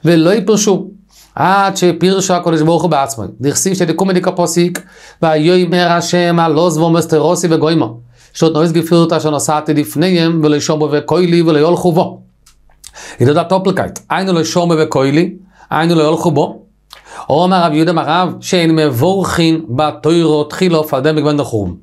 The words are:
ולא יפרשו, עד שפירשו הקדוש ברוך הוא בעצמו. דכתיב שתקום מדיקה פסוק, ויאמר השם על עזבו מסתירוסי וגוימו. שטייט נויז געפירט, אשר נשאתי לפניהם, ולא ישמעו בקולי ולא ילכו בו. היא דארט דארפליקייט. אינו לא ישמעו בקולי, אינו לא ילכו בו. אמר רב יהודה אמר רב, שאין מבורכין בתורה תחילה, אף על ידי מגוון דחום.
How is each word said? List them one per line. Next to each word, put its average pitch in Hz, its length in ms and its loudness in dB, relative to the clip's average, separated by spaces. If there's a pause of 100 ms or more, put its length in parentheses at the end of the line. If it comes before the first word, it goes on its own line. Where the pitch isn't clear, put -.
ולא 170 280 4
יפרשו, 208 540 0 (480)
עד 190 420 0
שפירשו 185 560 0
הקדוש 170 280 0
ברוך 165 220 2
הוא 175 80 0
בעצמו. 131 320 -2 (180)
דכתיב 143 320 -2
שתקום 185 340 -2
מדיקה 180 240 0
פסוק, 175 460 -2 (440)
ויאמר 175 720 2
השם 170 480 0
על 165 200 2
עזבו 165 300 2
מסתירוסי 165 600 0
וגוימו. 151 500 0 (340)
שטייט 160 200 2
נויז 160 180 2
געפירט, 170 420 2
אשר 151 220 0
נשאתי 151 380 -2
לפניהם, 165 680 0
ולא 151 120 2
ישמעו 151 320 -2
בקולי 165 540 0
ולא 160 280 2
ילכו 175 220 0
בו. 160 300 -2 (1000)
היא 123 80 4
דארט 160 220 0
דארפליקייט. 185 500 -2 (120)
אינו 185 220 -2
לא 165 60 0
ישמעו 170 280 -2
בקולי, 156 680 0 (380)
אינו 165 240 0
לא 156 140 2
ילכו 165 220 -2
בו. 156 320 -2 (680)
אמר 180 340 2
רב 156 80 0
יהודה 160 180 0
אמר 165 140 -2
רב, 160 360 -2
שאין 165 340 0
מבורכין 160 960 0
בתורה 151 800 0
תחילה, 170 300 0
אף 156 140 -4
על 131 60 0
ידי 147 120 0
מגוון 151 260 0
דחום. 104 460 -4